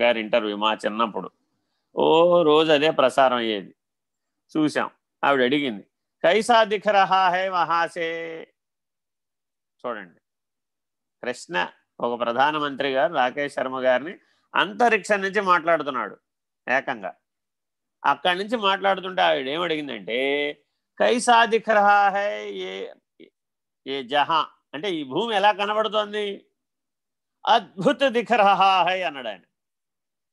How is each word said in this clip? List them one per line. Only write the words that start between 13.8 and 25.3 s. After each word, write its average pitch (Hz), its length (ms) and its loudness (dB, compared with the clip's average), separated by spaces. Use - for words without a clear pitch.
అంతరిక్షం 208 680 0
నుంచి 196 200 -4
మాట్లాడుతున్నాడు 151 760 0
ఏకంగా. 117 360 -6
అక్కడి 180 340 0
నుంచి 214 180 -4
మాట్లాడుతుంటే 190 640 -2
ఆవిడ 156 260 2
ఏమడిగిందంటే, 143 720 -6
"కైసా 233 460 4
దిఖ్ 220 240 -2
రహా 202 400 4
హై 208 440 -4
ఏ, 190 200 -10
ఏ 135 160 -6
జహా?" 143 380 0
అంటే, 156 220 -8
"ఈ 151 80 -6
భూమి 196 320 -4